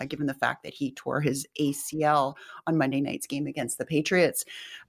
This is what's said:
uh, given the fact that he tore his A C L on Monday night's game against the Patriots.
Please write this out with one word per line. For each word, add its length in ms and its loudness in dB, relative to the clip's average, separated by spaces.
uh, 40 -2
given 200 -4
the 80 0
fact 300 -2
that 100 -12
he 180 -4
tore 300 -2
his 260 0
A 140 2
C 320 -4
L 320 4
on 120 2
Monday 220 2
night's 280 -4
game 200 -4
against 300 -4
the 80 -4
Patriots. 580 2